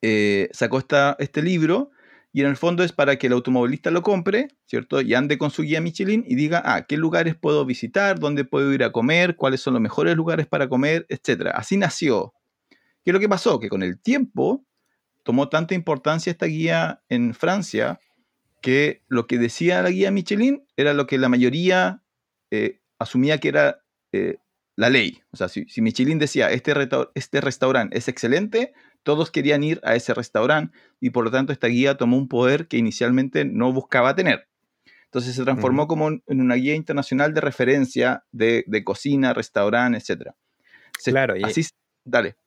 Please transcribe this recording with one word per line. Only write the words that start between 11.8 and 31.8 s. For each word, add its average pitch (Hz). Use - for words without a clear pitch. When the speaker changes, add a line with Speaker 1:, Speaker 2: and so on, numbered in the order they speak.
Speaker 1:
¿Qué 180
es 175
lo 190
que 208
pasó? 185
Que 107
con 98
el 92
tiempo 262
tomó 135
tanta 165
importancia 165
esta -
guía 160
en 120
Francia 170
que 139
lo 117
que 123
decía 170
la 180
guía 190
Michelin 208
era 143
lo 143
que 135
la 131
mayoría, 175
eh, 107
asumía 135
que 151
era, 143
eh, 92
la 113
ley. 120
O -
sea, 92
si, 85
si -
Michelin 131
decía, 143
"Este 143
reta-, 135
este 139
restaurante 131
es 120
excelente", 202
todos 151
querían 147
ir 156
a -
ese 123
restaurante 131
y 127
por 120
lo 113
tanto 135
esta 131
guía 131